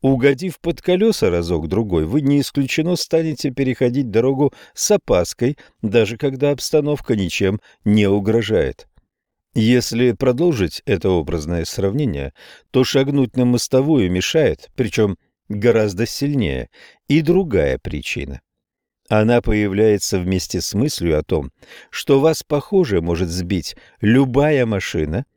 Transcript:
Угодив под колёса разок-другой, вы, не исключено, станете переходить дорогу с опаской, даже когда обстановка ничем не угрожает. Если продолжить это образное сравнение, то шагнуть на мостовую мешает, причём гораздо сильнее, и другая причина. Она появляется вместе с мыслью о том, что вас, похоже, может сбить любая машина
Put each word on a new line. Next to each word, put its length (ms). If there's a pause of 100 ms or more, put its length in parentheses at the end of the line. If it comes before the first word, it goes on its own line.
Угодив 580
под 220
колёса 480
разок-другой, 760
вы, 160
не 180
исключено, 560
станете 560
переходить 600
дорогу 420 (200)
с 180
опаской, 680 (240)
даже 360
когда 340
обстановка 640
ничем 440 (240)
не 240
угрожает. 800 (680)
Если 600
продолжить 720
это 240
образное 560
сравнение, 680 (380)
то 120
шагнуть 520
на 100
мостовую 640
мешает, 680
причём 420 (320)
гораздо 560
сильнее, 640 (380)
и 140
другая 580
причина. 640 (680)
Она 320
появляется 760
вместе 420
с 140
мыслью 420
о 60
том, 280 (380)
что 300
вас, 240
похоже, 580
может 280
сбить 460 (260)
любая 680
машина 580 (100)